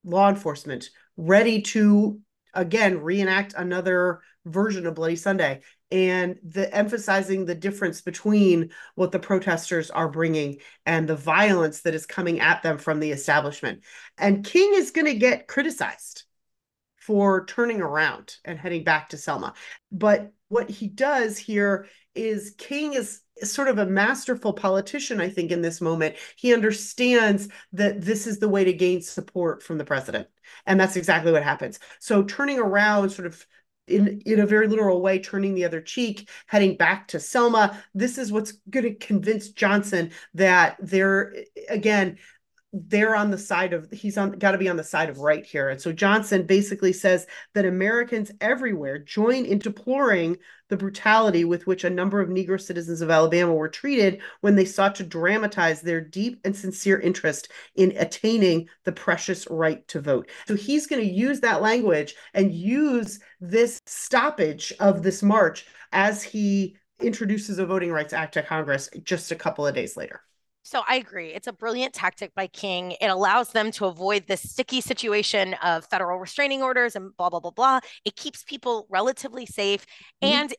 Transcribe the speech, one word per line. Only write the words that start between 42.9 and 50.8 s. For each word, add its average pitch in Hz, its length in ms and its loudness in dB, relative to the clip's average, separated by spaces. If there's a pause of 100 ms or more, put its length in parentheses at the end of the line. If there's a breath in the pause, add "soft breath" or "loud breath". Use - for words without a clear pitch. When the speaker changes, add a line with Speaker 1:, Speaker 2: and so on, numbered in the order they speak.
Speaker 1:
on 208 140 0
the 190 60 -2
side 180 360 -2
of, 160 180 -6
he's 208 260 -8
on, 196 160 0
gotta 196 240 2
be 185 120 0
on 170 80 0
the 156 60 -4
side 156 260 -2
of 139 80 -10
right 151 280 2
here. 139 220 -2
And 135 140 -4
so 170 100 -4
Johnson 202 520 2
basically 196 500 2
says 185 340 2 (260 loud breath)
that 202 120 2
Americans 214 720 -2
everywhere 208 580 -2
join 233 480 0
in 202 140 0
deploring 208 800 0 (320 loud breath)
the 196 80 -2
brutality 196 640 2